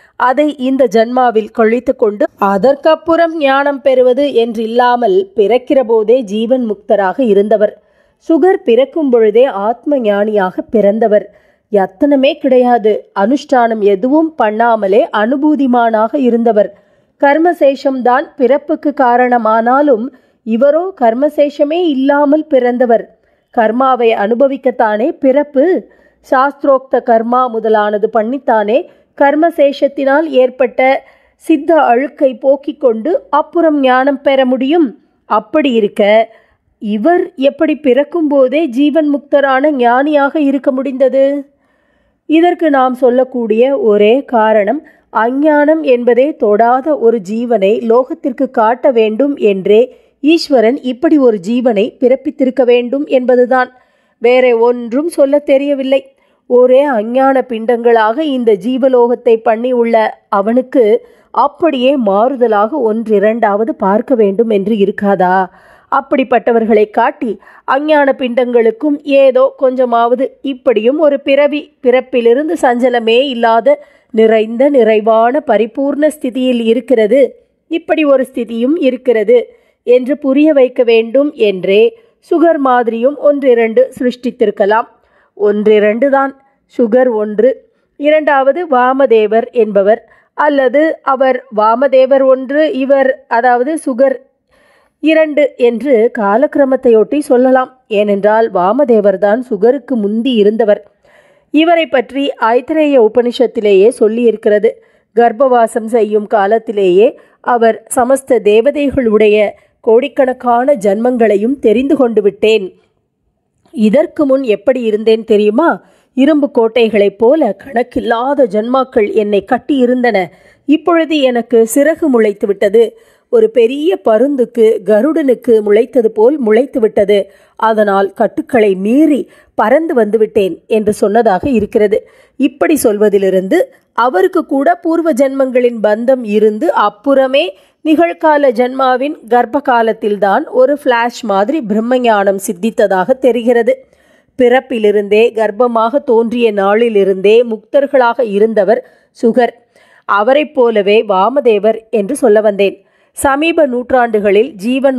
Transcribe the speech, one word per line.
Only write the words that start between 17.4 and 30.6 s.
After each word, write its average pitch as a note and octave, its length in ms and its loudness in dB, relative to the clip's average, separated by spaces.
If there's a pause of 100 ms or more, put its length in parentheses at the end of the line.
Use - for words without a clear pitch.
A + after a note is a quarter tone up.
பிறப்புக்கு C#4+ 600 -2
காரணமானாலும் B3 1120 0 (400)
இவரோ C#4+ 440 0 (100)
கர்மசேஷமே D4 840 0
இல்லாமல் C#4+ 640 0
பிறந்தவர். B3 720 0 (400)
கர்மாவை A#3+ 520 0
அனுபவிக்கத்தானே A#3 1000 -2
பிறப்பு. C#4+ 840 -2 (360)
சாஸ்திரோக்த C4+ 720 0
கர்மா B3 460 0
முதலானது G#3+ 640 -2
பண்ணித்தானே A3+ 760 -2 (340)
கர்மசேஷத்தினால் C#4+ 1000 0
ஏற்பட்ட B3+ 840 0 (280)